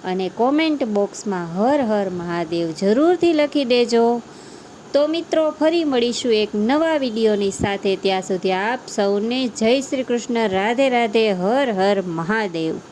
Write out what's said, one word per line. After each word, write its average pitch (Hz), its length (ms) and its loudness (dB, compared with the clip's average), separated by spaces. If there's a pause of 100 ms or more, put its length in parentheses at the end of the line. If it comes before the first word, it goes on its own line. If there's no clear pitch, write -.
અને 185 260 -4
કોમેન્ટ 285 560 0
બોક્સમાં 202 640 -4
"હર 240 300 2
હર 208 280 0
મહાદેવ" 170 600 -4
જરૂરથી 302 640 2
લખી 294 320 0
દેજો. 233 380 2 (880)
તો 285 180 2
મિત્રો, 320 440 0
ફરી 320 320 0
મળીશું 240 500 0
એક 214 220 2
નવા 294 420 2
વીડિયોની 214 540 0
સાથે. 196 440 -2
ત્યાં 190 260 0
સુધી 185 300 -2
આપ 208 360 -2
સૌને 220 600 -2
જય 233 340 2
શ્રી 262 220 -4
કૃષ્ણ, 233 440 -2
રાધે 226 420 0
રાધે, 226 420 2
હર 220 400 0
હર 196 300 2
મહાદેવ. 165 760 -4 (160)